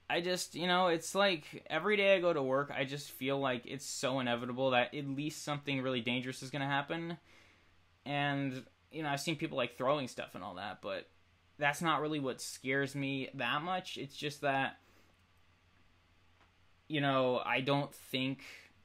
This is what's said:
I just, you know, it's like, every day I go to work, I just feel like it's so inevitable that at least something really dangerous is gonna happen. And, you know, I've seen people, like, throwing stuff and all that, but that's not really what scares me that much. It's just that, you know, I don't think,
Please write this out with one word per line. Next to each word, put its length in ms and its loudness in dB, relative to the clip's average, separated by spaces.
I 120 2
just, 340 -2
you 120 0
know, 200 4
it's 260 0
like, 560 0
every 280 2
day 180 8
I 60 2
go 100 4
to 100 2
work, 320 2
I 120 0
just 260 -8
feel 260 0
like 280 0
it's 200 -8
so 360 0
inevitable 500 0
that 240 4
at 100 -4
least 380 -4
something 380 -2
really 180 0
dangerous 420 -2
is 80 -10
gonna 160 -4
happen. 520 -2
And, 580 0
you 140 -8
know, 60 -2
I've 100 0
seen 160 0
people, 220 -4
like, 200 -2
throwing 300 2
stuff 260 -8
and 100 -10
all 120 -8
that, 260 -8
but 280 -6
that's 220 2
not 180 2
really 220 -2
what 180 -4
scares 560 -2
me 380 -4
that 280 -2
much. 360 -4
It's 180 -8
just 260 -6
that, 360 0
you 140 0
know, 440 4
I 140 2
don't 340 2
think, 520 -4